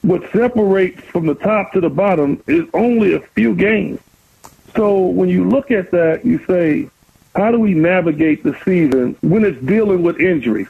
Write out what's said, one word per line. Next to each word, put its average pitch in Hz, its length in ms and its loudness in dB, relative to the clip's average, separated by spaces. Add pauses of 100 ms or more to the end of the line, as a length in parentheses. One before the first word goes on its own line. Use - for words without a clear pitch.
what 180 180 0 (100)
separates 202 760 0
from 170 200 -4
the 147 100 0
top 208 360 -2
to 185 100 -2
the 165 80 0
bottom 151 560 0
is 160 280 0
only 220 400 2
a 156 80 -2
few 220 340 -2
games. 202 440 -2 (760)
So 208 240 2
when 185 300 0
you 180 200 0
look 269 220 0
at 190 200 -2
that, 165 340 0
you 160 200 0
say, 170 440 0 (460)
"How 208 160 0
do 240 80 2
we 208 140 2
navigate 160 720 0
the 143 120 -2 (100)
season 135 560 0
when 202 240 2
it's 151 200 -4
dealing 196 380 0
with 170 160 -2
injuries?" 120 500 -2